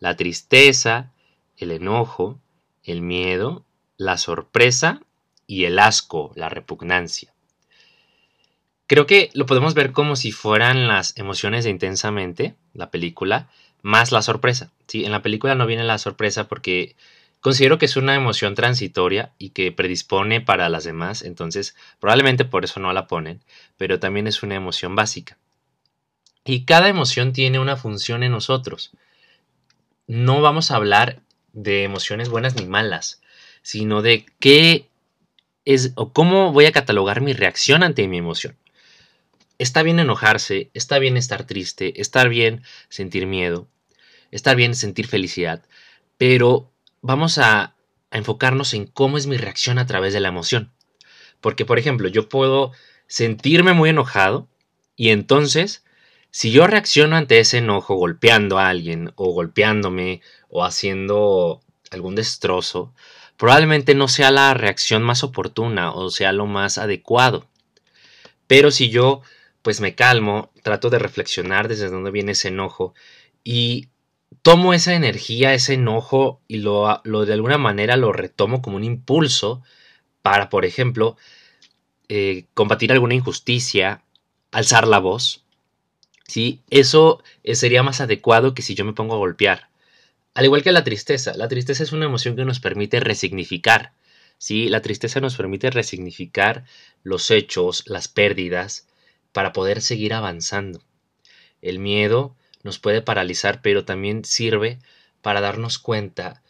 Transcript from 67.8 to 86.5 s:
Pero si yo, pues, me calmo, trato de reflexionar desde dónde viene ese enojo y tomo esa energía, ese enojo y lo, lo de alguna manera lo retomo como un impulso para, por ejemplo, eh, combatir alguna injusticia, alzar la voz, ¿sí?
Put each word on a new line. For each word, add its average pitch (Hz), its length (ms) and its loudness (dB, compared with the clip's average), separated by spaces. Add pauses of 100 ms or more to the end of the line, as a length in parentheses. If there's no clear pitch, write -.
Pero 143 240 8
si 127 180 0
yo, 127 320 2 (400)
pues, 104 180 -2
me 98 140 -4
calmo, 107 560 2 (140)
trato 107 260 -2
de 120 80 2
reflexionar 98 680 -4
desde 104 220 -6
dónde 92 200 -6
viene 101 220 -4
ese 98 160 -4
enojo 92 460 -6 (500)
y 120 440 -4 (540)
tomo 175 320 8
esa 175 200 2
energía, 127 600 0
ese 127 200 0
enojo 127 760 0
y 110 100 -8
lo, 104 460 0
lo 107 200 -2
de 104 80 0
alguna 117 260 0
manera 113 380 0
lo 120 160 2
retomo 101 480 -2
como 107 160 -8
un 104 80 -6
impulso 123 800 -2 (600)
para, 101 280 2
por 95 160 0
ejemplo, 117 500 -2 (920)
eh, 98 360 -4 (100)
combatir 107 380 0
alguna 123 220 2
injusticia, 113 880 -2 (500)
alzar 113 340 4
la 107 120 6
voz, 98 460 -4 (800)
¿sí? 117 420 -4